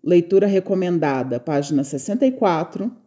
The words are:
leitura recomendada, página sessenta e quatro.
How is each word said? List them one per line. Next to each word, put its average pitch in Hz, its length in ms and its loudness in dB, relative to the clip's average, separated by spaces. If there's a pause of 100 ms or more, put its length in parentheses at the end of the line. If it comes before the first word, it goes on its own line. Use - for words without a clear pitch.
leitura 175 420 2
recomendada, 175 920 0
página 143 440 -2
sessenta 202 440 -2
e 254 40 2
quatro. 190 600 -2 (160)